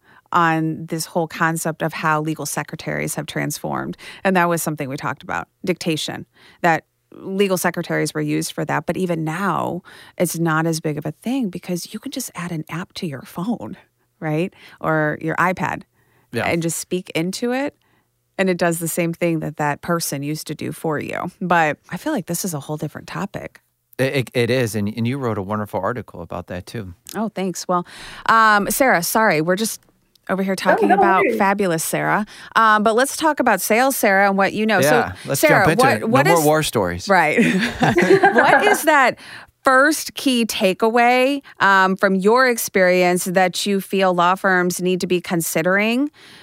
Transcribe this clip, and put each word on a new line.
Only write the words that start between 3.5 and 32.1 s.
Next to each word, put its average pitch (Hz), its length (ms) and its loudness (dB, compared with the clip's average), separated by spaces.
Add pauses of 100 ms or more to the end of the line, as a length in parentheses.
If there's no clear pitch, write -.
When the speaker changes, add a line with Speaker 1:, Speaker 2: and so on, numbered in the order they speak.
Speaker 1:
And 190 120 2
that 175 120 4
was 170 140 0
something 151 260 -6
we 135 80 -10
talked 143 260 -8
about, 87 240 -8 (180)
dictation, 165 600 -6 (360)
that - 220 0 (280)
legal 190 440 -2
secretaries 165 580 -2
were 156 60 -4
used 151 320 -4
for 165 120 -6
that. 147 220 -4
But 170 100 -2
even 175 260 -2
now, 160 600 -4 (360)
it's 170 180 -2
not 160 300 0
as 165 140 -2
big 151 180 -6
of 147 80 -8
a 160 60 -8
thing 240 380 -4
because 180 440 -10
you 220 60 -10
can 277 100 -12
just 269 240 -8
add 170 160 -8
an 156 180 -6
app 170 260 -10
to - 120 -8
your 135 160 -10
phone, 175 540 -8 (420)
right? 165 340 -4 (280)
Or 156 400 -2
your 160 160 -4
iPad 180 460 -2 (500)
Speaker 2:
Yeah. 110 140 -4
Speaker 1:
and 165 160 -2
just 165 160 -4
speak - 360 -8
into 185 380 -4
it. 269 240 -6 (600)
And 190 140 0
it 175 80 -2
does 170 220 0
the 170 80 -6
same 170 240 -2
thing 165 260 -2
that 156 200 -8
that 147 240 -2
person 165 420 -4
used 151 240 -6
to 151 80 -8
do 123 160 -6
for 156 260 -4
you. - 320 -8 (100)
But 170 380 2 (120)
I 180 60 -8
feel 302 160 -6
like 226 140 -4
this - 180 -6
is 190 100 -6
a 147 40 -4
whole 151 180 -8
different - 300 -10
topic. - 540 -10 (400)
Speaker 2:
It, 135 160 0
it, 127 180 -4
it 120 160 2
is. 120 240 0
And, 104 220 -2
and 117 100 0
you 131 120 -2
wrote 113 200 -2
a 101 40 -2
wonderful 104 380 -4
article 101 420 -6
about 90 260 -10
that, - 180 -10
too. 98 260 -12 (220)
Speaker 1:
Oh, 208 140 -4
thanks. 185 400 -8
Well, 175 180 0 (400)
um, 214 460 4
Sarah, 214 320 2
sorry, 202 360 2
we're 170 140 0
just 214 260 -4 (500)
over 190 120 -2
here 190 140 -2
talking 349 340 2
Speaker 3:
Oh, - 60 4
no 392 40 4
Speaker 1:
about 381 220 4
Speaker 3:
worries. 226 160 0
Speaker 1:
fabulous 196 460 0
Sarah. 156 400 -2 (320)